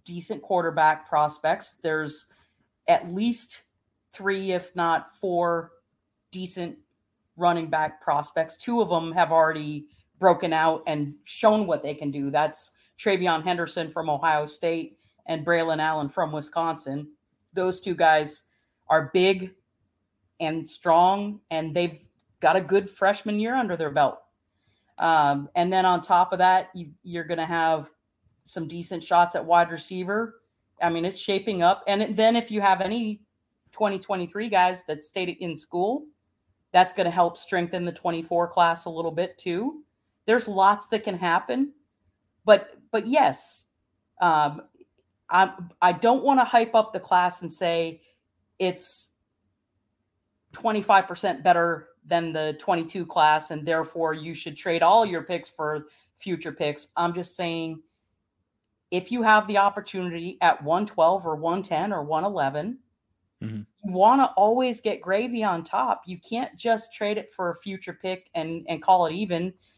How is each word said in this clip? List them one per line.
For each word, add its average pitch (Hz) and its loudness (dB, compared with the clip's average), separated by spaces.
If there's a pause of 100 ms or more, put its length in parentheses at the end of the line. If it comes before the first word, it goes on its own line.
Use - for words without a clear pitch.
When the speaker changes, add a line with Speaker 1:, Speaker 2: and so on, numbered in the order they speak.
Speaker 1:
decent 175 -10
quarterback 160 0
prospects. 151 0
There's 156 -4 (600)
at 170 2
least 226 -4 (480)
three, 190 -4
if 180 -4
not 170 0
four, 170 -2 (600)
decent 185 -8 (580)
running 170 0
back 156 -4
prospects. 156 -2
Two 233 -2
of 185 0
them 165 -2
have 165 2
already 156 0 (320)
broken 175 4
out 160 2
and 147 -4
shown 214 2
what 156 0
they 147 -6
can 147 -8
do. 143 -6
That's 147 -2 (280)
TreVeyon 180 0
Henderson 170 -4
from 160 -6
Ohio 151 0
State 165 -6 (280)
and 160 -6
Braylon 165 0
Allen 156 -2
from 156 -2
Wisconsin. 151 -6 (460)
Those 185 -2
two 180 -6
guys 156 2 (440)
are 156 2
big 185 2 (840)
and 160 -4
strong, 196 2 (100)
and 160 -6
they've 175 -2 (400)
got 160 4
a 190 2
good 196 0
freshman 202 -2
year 226 -2
under 208 -2
their 156 -4
belt. 143 2 (800)
Um, 143 2
and 180 0
then 185 2
on 180 4
top 185 2
of 180 -6
that, 185 4
you, 170 -12 (140)
you're 170 -8
gonna 165 -4
have 165 0 (540)
some 165 -8
decent 170 -10
shots 175 4
at 165 -4
wide 170 4
receiver. 190 -6 (400)
I 170 2
mean, 165 -2
it's 190 -6
shaping 196 -2
up. 185 4
And 202 0
then 220 4
if 233 -2
you 214 -4
have 190 4
any 214 -6 (500)
twenty 196 -2
twenty-three 196 -6
guys 180 2
that 151 -8
stayed 185 -6 (100)
in 170 -8
school, 208 -4 (640)
that's 185 4
gonna 175 0
help 170 2
strengthen 175 -4
the 175 -4
twenty-four 170 -4
class 170 2
a 180 -8
little 165 -6
bit 175 -6
too. 220 -6 (420)
There's 226 2
lots 202 2
that 214 -4
can 190 -4
happen, 190 0 (720)
but, 202 6 (200)
but 220 -2
yes, 247 0 (560)
um, 156 2 (680)
I, 185 4 (280)
I 180 6
don't 233 4
wanna 269 4
hype 233 2
up 214 4
the 190 -6
class 180 0
and 165 -8
say 170 -2 (560)
it's - -4 (1400)
twenty-five 208 2
percent 180 -4
better 170 2 (160)
than 165 -2
the 156 -4
twenty-two 170 -4
class, 156 2
and 151 -8
therefore 160 -2
you 156 -10
should 156 -12
trade 165 -2
all 208 6
your 175 -4
picks 175 -6
for 151 -6 (280)
future 170 -6
picks. 147 -4
I'm 170 0
just 175 -8
saying, 165 -6 (1080)
if 180 -4
you 247 -2
have 214 6
the 202 0
opportunity 185 -2
at 165 2
one 170 0
twelve 180 2
or 160 -2
one 165 -2
ten 190 -4
or 165 -4
one 156 -2
eleven, 170 -4 (640)
Speaker 2:
Mm-hmm. 110 -8 (260)
Speaker 1:
you 196 -6
wanna 233 6
always 233 2
get 208 -4
gravy 220 -2
on 175 -2
top. 220 -2
You 180 -12
can't - -8
just 226 -2
trade 208 -4
it 214 -10
for 175 -4
a 170 -6
future 190 -12
pick 185 -10
and, 165 -6
and 160 -6
call 185 4
it 160 -2
even, 180 -4 (240)